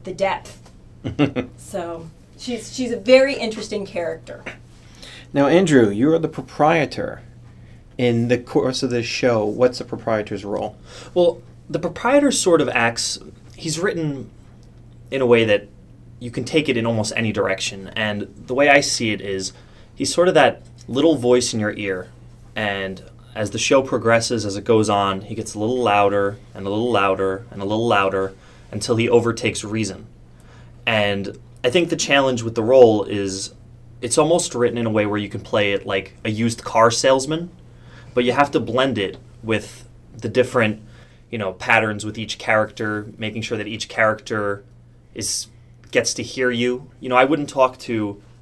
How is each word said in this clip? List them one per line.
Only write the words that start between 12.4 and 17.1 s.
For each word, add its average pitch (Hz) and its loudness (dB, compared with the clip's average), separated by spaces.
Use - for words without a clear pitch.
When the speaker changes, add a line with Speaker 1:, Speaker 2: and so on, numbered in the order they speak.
Speaker 3:
of 127 0
acts, 117 -2
he's 160 -8
written 151 -4
in 135 -2
a 127 2
way 117 6
that 104 2
you 120 -14
can 120 -6
take 151 0
it 131 2
in 113 -2
almost 113 -2